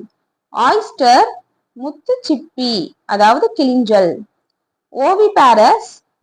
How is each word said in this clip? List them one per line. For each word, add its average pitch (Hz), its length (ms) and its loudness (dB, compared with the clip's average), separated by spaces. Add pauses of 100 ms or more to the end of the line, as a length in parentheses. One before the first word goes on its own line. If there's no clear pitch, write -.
(520)
ஆயிஸ்டர் 285 760 0 (480)
முத்துச்சிப்பி 285 960 -6 (320)
அதாவது 208 480 0
கிளிஞ்சல், 220 580 0 (800)
ஓவிபாரஸ் 311 1000 2 (300)